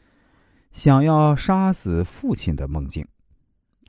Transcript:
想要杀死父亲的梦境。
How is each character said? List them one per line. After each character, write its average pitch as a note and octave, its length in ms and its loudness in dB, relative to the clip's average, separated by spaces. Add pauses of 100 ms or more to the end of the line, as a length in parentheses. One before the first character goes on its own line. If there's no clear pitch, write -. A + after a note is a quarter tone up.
(720)
想 C#3 320 4
要 D3+ 320 4
杀 F#3+ 360 0
死 F2 320 -2
父 - 300 -6
亲 - 220 -4
的 C#2+ 120 -8
梦 C#2+ 220 -6
境。 D#2 160 -10 (840)